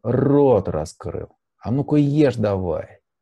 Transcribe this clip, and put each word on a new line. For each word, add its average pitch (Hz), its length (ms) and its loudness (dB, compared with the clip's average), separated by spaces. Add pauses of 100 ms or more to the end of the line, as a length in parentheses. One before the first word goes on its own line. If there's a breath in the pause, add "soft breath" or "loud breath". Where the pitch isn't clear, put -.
рот 127 680 2
раскрыл, - 680 -8 (220)
а 101 120 -8
ну-ка 143 260 -2
ешь 143 400 2
давай, 92 640 -4 (220)